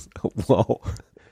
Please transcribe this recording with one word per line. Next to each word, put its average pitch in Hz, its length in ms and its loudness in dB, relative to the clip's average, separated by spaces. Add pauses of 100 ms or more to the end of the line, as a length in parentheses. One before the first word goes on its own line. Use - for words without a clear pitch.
(460)
Wow. 110 340 2 (520)